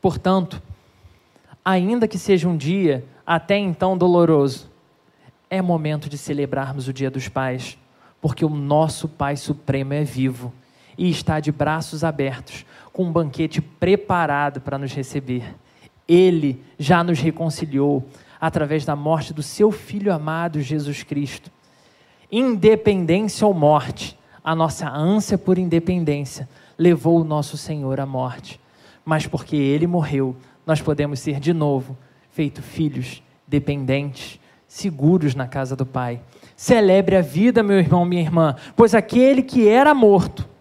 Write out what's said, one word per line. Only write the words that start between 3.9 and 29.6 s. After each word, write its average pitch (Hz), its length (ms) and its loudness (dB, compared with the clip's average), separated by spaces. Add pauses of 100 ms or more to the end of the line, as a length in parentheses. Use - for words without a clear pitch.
doloroso, 165 760 2 (800)
é 190 120 -2
momento 151 460 -2
de 143 100 -10
celebrarmos 139 720 -6
o 135 60 -6
Dia 131 180 -4
dos 131 160 -8
Pais, 127 500 -6 (440)
porque 156 240 -2
o 151 40 0
nosso 147 600 0
Pai 143 260 -6
Supremo 135 580 -4
é 147 120 -2
vivo 123 480 -6 (440)
e 180 120 0
está 156 320 -2
de 151 100 -2
braços 151 500 -4
abertos, 139 640 -6 (280)
com 185 100 -2
um 175 80 -2
banquete 160 480 -2
preparado 151 1000 0
para 139 160 -8
nos 139 160 -6
receber. 127 500 -6 (640)
Ele 165 560 4 (160)
já 170 240 2
nos 170 160 0
reconciliou 143 880 -2 (320)
através 156 460 -2
da 151 100 -2
morte 151 380 -2
do 151 100 -8
seu 208 260 2
Filho 202 440 -4
amado, 160 480 -4
Jesus 143 420 -6
Cristo. - 480 -8 (800)
Independência 214 1120 2
ou 202 80 4
morte, 147 640 0 (260)
a 156 100 -2
nossa 160 360 -2
ânsia 185 480 0
por 185 200 0
independência 165 920 -2 (280)
levou 170 440 4
o - 20 0
nosso 151 320 -4
Senhor 139 440 -6
à 139 60 -4
morte. 127 540 -8 (460)
Mas 156 200 -2
porque - 300 -8
ele 147 320 0